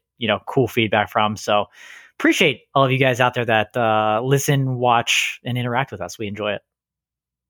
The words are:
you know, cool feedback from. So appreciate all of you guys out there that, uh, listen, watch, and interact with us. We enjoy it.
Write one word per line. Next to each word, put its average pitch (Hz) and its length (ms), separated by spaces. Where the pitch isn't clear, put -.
you 113 120
know, 101 180
cool 123 220
feedback 107 420
from. 107 240
So 104 300
appreciate 175 440
all 135 120
of 127 80
you 131 60
guys 127 200
out 123 140
there 123 100
that, 110 320
uh, 107 480
listen, 135 540
watch, 120 680
and 123 140
interact 120 340
with 98 80
us. 87 180
We 107 100
enjoy 104 260
it. - 80